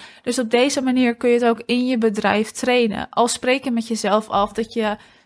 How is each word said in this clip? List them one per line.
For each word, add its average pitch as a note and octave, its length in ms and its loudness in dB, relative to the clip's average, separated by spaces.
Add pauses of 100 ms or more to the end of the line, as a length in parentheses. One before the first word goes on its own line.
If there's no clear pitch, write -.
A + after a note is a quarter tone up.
(220)
Dus B3 160 -4
op A3+ 120 -4
deze C4+ 320 2
manier B3+ 340 2
kun B3 120 0
je A#3+ 60 4
het A#3+ 100 2
ook A#3 220 2
in B3 200 0
je B3+ 120 0
bedrijf G#3+ 520 0
trainen. A#3+ 600 0
Al A#3 180 0
spreek C4 360 -2
je C4+ 60 -2
met A3+ 180 -2
jezelf G#3+ 400 0
af G3+ 240 0
dat A3+ 200 -6
je G#3+ 240 -2 (300)